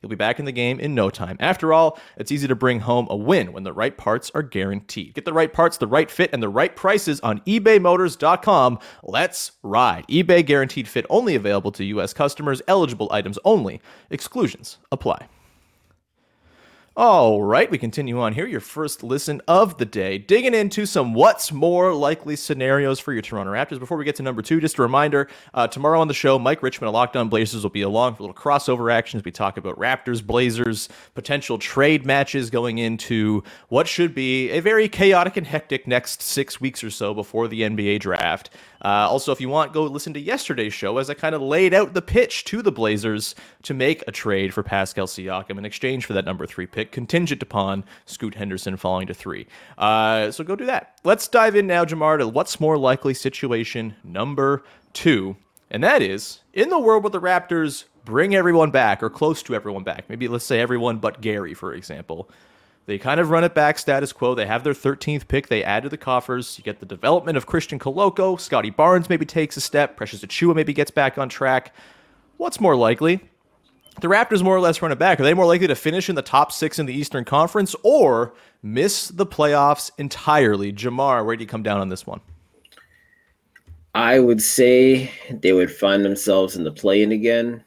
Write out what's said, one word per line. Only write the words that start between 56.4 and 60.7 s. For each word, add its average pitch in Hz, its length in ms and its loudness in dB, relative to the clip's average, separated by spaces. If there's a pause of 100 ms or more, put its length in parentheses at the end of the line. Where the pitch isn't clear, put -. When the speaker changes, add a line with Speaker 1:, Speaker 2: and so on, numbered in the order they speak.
Speaker 1:
in 254 160 0
the 349 100 0
world 220 240 4
where 214 80 -2
the 190 80 -6
Raptors 175 640 -2 (220)
bring 160 280 2
everyone 170 380 4
back, 113 320 2
or 110 60 -4
close 151 340 -2
to 120 120 -6
everyone 98 280 -8
back, 87 260 -10
maybe 117 200 -8
let's 120 160 -6
say 117 160 0
everyone 120 380 -2